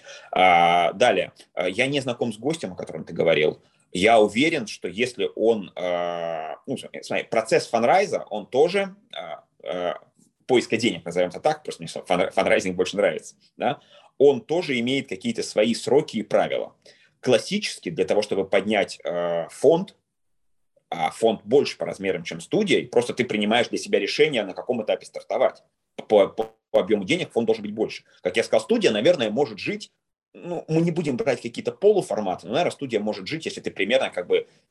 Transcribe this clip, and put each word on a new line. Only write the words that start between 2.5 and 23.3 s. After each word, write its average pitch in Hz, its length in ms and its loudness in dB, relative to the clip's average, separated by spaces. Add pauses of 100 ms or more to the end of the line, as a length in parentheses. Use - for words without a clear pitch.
о - 40 -16
котором - 280 -10
ты - 100 -16
говорил. 80 460 2 (320)
Я 107 280 6
уверен, 117 480 2
что - 200 -10
если 98 460 -4
он, 107 400 0
э, 85 800 -4 (120)
ну, 143 100 -6
с-, - 120 -12 (140)
смотри, - 240 -4
процесс - 400 0
фанрайза, 127 640 2
он 101 160 -8
тоже, 185 480 2 (180)
э, - 560 -14
э, 87 260 -4 (520)
поиска 120 300 2
денег, 104 280 -2
назовём 87 260 0
это - 100 -12
так, - 240 0
просто - 180 -12
мне 80 60 -12 (180)
фан-, 90 240 0
фанрайзинг 92 460 0
больше 92 200 0
нравится, 95 400 0 (200)
да, 120 240 -2 (380)
он 135 220 6
тоже 135 380 -2
имеет 131 300 -2
какие-то 110 340 -4
свои 110 320 0
сроки 117 440 0
и 101 40 -2
правила. 69 520 -2 (460)
Классически 127 720 0
для 92 140 0
того, 104 180 2
чтобы 95 220 -2
поднять, 98 580 -2
э, 85 480 -4
фонд, 165 460 2 (960)
а 82 200 -2
фонд 113 340 2
больше 127 340 2
по 82 80 -6
размерам, 90 360 -4
чем 85 180 -10
студия, 156 480 0
просто 120 260 0
ты 123 100 0
принимаешь 104 440 0